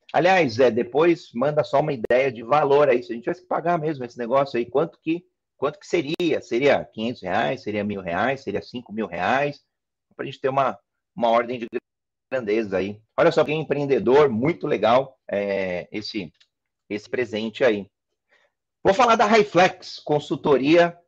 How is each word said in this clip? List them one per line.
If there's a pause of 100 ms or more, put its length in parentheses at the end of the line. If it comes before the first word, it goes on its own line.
(140)
Aliás,
Zé,
depois
manda
só
uma
ideia
de
valor
aí,
se
a
gente
tivesse
que
pagar
mesmo
esse
negócio
aí,
quanto
que, (320)
quanto
que
seria?
Seria
quinhentos
reais?
Seria
mil
reais?
Seria
cinco
mil
reais? (500)
Pra
gente
ter
uma, (340)
uma
ordem
de (640)
grandeza
aí. (160)
Olha
só,
quem
é
empreendedor,
muito
legal, (100)
é,
esse, (580)
esse
presente
aí. (880)
Vou
falar
da
Highflex,
consultoria. (100)